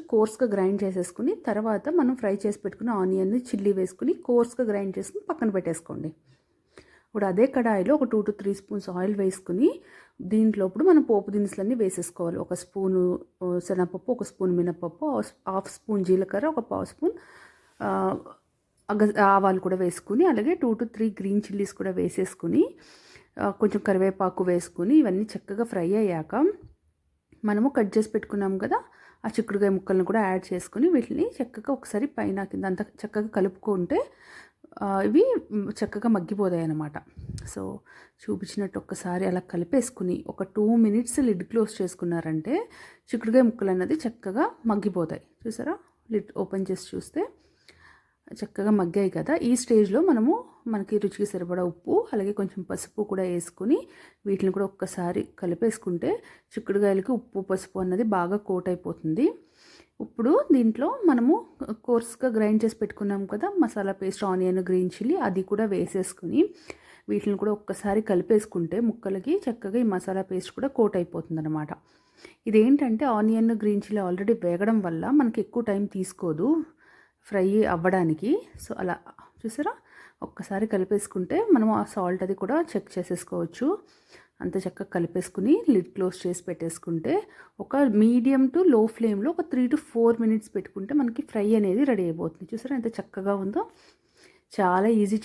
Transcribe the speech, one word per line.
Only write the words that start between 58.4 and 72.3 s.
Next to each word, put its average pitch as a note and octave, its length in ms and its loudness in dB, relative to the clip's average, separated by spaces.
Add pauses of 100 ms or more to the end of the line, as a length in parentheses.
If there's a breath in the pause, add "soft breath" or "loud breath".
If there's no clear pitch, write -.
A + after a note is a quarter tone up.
అయిపోతుంది. F3+ 640 0 (680 soft breath)
ఇప్పుడు C#4+ 520 2
దీంట్లో C4 540 2
మనము C#4+ 400 4 (380)
కోర్స్గా A#3 460 0
గ్రైండ్ A3 340 2
చేసి A3 120 0
పెట్టుకున్నాం G3+ 500 -4
కదా B3+ 220 -4
మసాలా A3 440 0
పేస్ట్, F#3+ 320 -6
ఆనియన్, F#3 340 2
గ్రీన్ F#3 360 0
చిల్లీ, C4 220 -2
అది F#3+ 260 0
కూడా G#3 220 -2
వేసేసుకుని F#3+ 920 0 (540 loud breath)
వీటిని G3+ 280 0
కూడా G#3 160 0
ఒక్కసారి G#3 480 -2
కలిపేసుకుంటే F#3 800 0
ముక్కలకి A3 600 -2 (100)
చక్కగా G#3+ 280 -4
ఈ B3+ 40 2
మసాలా F#3+ 400 0
పేస్ట్ F#3 280 -6
కూడా - 180 -4
కోట్ G#3+ 280 2
అయిపోతుందన్నమాట. D#3 720 -4 (800 loud breath)